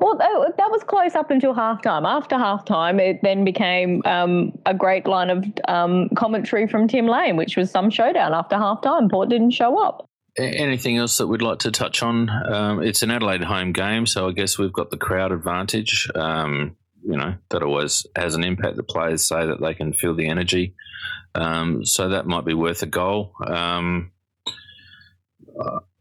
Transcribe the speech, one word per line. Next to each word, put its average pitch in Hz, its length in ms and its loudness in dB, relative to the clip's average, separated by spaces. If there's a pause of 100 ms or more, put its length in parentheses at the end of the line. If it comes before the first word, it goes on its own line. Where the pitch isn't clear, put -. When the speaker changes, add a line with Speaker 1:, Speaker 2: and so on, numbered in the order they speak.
Speaker 1:
Well, 415 160 4
that, 339 400 2
that 415 140 2
was 440 120 0
close 359 320 2
up 311 160 0
until 269 220 4
halftime. 220 540 0
After 277 280 0
halftime, 196 640 2
it 185 220 2
then 196 240 2
became, 180 600 2
um, 175 480 2 (120)
a 190 80 2
great 190 320 2
line 185 240 2
of, 185 160 0 (220)
um, 175 480 2
commentary 220 520 0
from 214 200 2
Tim 233 200 2
Lane, 240 300 2
which - 180 -2
was 185 140 2
some 190 200 2
showdown 202 440 2
after 170 220 0
halftime. 214 560 2
Port 196 180 2
didn't 233 220 4
show 247 300 4
up. - 240 -2 (320)
Speaker 2:
A-, - 40 0
anything 131 560 0
else 120 200 2
that 107 100 0
we'd 110 140 0
like 117 180 -2
to 113 120 -2
touch - 300 -2
on? 117 280 2
Um, 104 520 0
it's 101 220 0
an 113 80 0
Adelaide 101 320 0
home 92 300 -2
game, 104 320 0
so 95 220 -2
I 92 40 -2
guess 95 260 -2
we've 98 160 -2
got - 160 -4
the - 80 -10
crowd 95 340 -2
advantage. 90 840 -4
Um, 80 600 -4 (280)
you 80 140 -4
know, 82 180 -4 (140)
that 80 140 -2
always 73 420 -2 (100)
has 85 200 -2
an 82 80 -2
impact. 92 320 -4
The - 80 -6
players 82 440 -2
say 82 180 -2
that - 160 -4
they 78 120 -2
can 78 200 -6
feel 85 220 -2
the 80 140 -2
energy. 90 460 -2 (600)
Um, 82 500 -2
so 92 240 0
that 95 160 -2
might 85 200 -2
be 80 80 0
worth 82 300 0
a 90 40 -6
goal. 98 460 -2 (120)
Um, 87 680 -2 (1500)
uh, - 200 -6 (220)